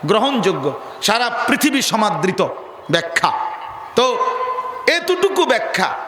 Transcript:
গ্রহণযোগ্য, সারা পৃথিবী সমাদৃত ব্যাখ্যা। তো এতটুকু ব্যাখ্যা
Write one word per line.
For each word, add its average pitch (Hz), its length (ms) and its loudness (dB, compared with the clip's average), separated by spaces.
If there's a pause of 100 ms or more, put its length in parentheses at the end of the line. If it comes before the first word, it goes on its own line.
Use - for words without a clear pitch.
গ্রহণযোগ্য, 190 720 2 (220)
সারা 233 280 2
পৃথিবী 262 520 2
সমাদৃত 185 680 0 (440)
ব্যাখ্যা। 165 400 0 (640)
তো 247 220 4 (720)
এতটুকু 359 580 2
ব্যাখ্যা 202 480 0 (140)